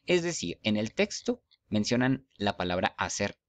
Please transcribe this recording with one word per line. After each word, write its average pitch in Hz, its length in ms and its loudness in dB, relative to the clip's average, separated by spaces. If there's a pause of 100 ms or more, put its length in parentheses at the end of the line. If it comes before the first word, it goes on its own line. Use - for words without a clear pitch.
Es 175 160 4
decir, 165 400 -4
en 107 140 2
el 107 180 -2
texto - 480 -2 (260)
mencionan 123 580 2 (100)
la 101 200 -2
palabra 90 420 0
hacer 101 400 -2 (100)